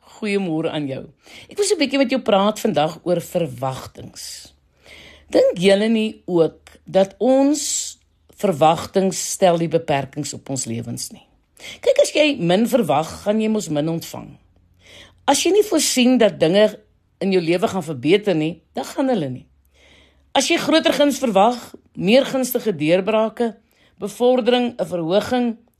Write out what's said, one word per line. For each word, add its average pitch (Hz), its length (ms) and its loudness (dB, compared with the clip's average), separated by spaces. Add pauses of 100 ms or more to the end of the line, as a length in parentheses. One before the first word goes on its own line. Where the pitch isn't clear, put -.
(180)
goeiemôre 185 520 -4
aan 151 180 -6
jou. 131 180 -10 (440)
Ek - 80 -16
wil 403 80 0
so 403 100 -2
'n 311 60 -2
bietjie 277 200 0
met 262 80 2
jou 262 120 -2
praat 208 380 2
vandag 151 440 -2
oor 170 180 -2
verwagtings. - 1300 -8 (760)
Dink 508 280 2
julle 196 300 4
nie 220 380 -2
ook - 600 -2
dat 190 340 0
ons 269 800 0 (380)
verwagtings 170 960 0
stel 175 260 2
die 165 120 -2
beperkings 147 640 -4
op - 160 -16
ons 135 160 -6
lewens 117 460 -10
nie? - 160 -20 (540)
Kyk, 539 200 2
as - 100 2
jy 294 280 2
min 180 280 2
verwag, 160 560 0
gaan 214 180 0
jy 220 60 -2
mos 214 220 -2
min 151 180 -2
ontvang. 143 500 -10 (880)
As 285 180 2
jy 339 80 2
nie 403 120 4
voorsien 254 540 2
dat 190 220 2
dinge 196 400 2 (420)
in 190 100 -2
jou 185 100 2
lewe 175 260 0
gaan 185 160 -4
verbeter 165 520 0
nie, 156 280 -4 (100)
dan 247 120 -8
gaan 277 240 -4
hulle 175 200 -2
nie. 127 160 -12 (880)
As 269 140 2
jy 330 100 2
groter 320 360 2
guns 285 260 2
verwag, 226 400 2 (340)
meer 220 320 4
gunstige 247 500 -4
deurbrake, 208 800 0 (440)
bevordering, 240 800 0
'n 190 60 -2
verhoging 208 720 -2 (220)